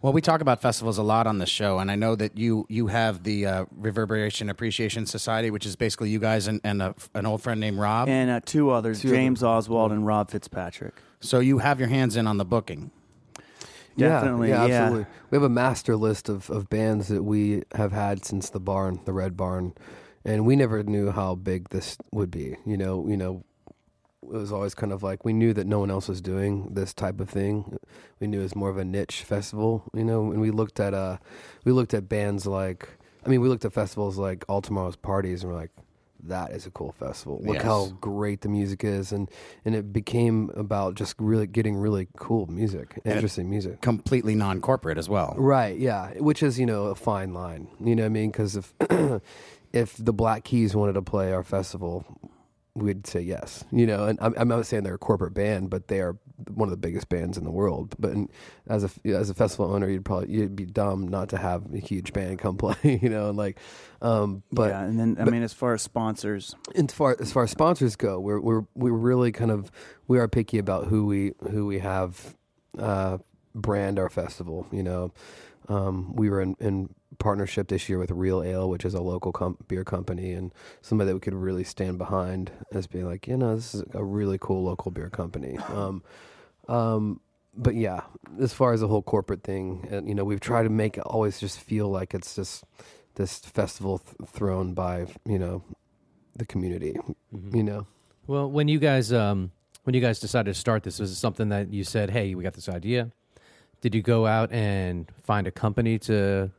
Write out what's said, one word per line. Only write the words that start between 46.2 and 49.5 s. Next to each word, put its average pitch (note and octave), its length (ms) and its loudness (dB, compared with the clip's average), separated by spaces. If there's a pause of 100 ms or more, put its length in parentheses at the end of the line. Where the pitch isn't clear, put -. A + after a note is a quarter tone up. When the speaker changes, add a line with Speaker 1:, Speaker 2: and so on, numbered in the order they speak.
Speaker 3:
is, C3 160 2
you B2+ 80 4
know, G#2 200 0
a G2 100 0
fine F#2+ 360 -2
line, F2 360 -10 (120)
you A#2 160 4
know A2+ 60 2
what G#2+ 40 2
I G#2+ 40 0
mean? G#2+ 220 0
'Cause G#2 240 0
if, - 240 -10
<clears throat> C#3+ 420 2 (500)